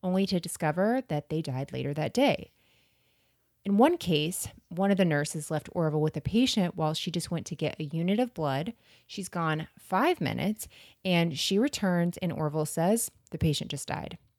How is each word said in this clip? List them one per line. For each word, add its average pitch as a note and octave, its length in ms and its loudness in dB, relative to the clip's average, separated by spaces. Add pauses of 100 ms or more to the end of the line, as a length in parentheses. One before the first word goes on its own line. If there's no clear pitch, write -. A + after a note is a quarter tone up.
only F#3+ 240 2
to F#3 120 0
discover F#3 680 0
that D3 200 -2
they D#3+ 140 -2
died C3+ 300 -4
later C3 220 -4
that D3+ 200 -4
day. - 380 2 (1120)
In G3+ 140 4
one D#4 180 8
case, D#3+ 520 0 (200)
one F#3+ 220 0
of G3 60 4
the F#3+ 80 4
nurses D3+ 460 -2
left D#3 220 -4
Orville D#3 280 0
with D#3 160 0
a D3+ 40 -4
patient A3 560 0
while D#3 180 0
she - 160 -6
just E3 200 -4
went E3+ 160 -4
to D#3+ 100 -8
get D3+ 220 -2
a D#3 60 -4
unit E3+ 360 0
of B3 140 -2
blood. D#3 400 -2 (320)
She's F#3+ 220 -10
gone D#3+ 400 -2 (100)
five C#4 420 0
minutes, - 480 -2 (360)
and E3+ 340 2
she G3 200 2
returns, F3+ 600 2
and E3+ 140 -2
Orville D3+ 340 0
says, G3 440 2 (200)
"The D#3+ 80 -8
patient - 320 2
just - 180 -8
died." - 300 -6 (200)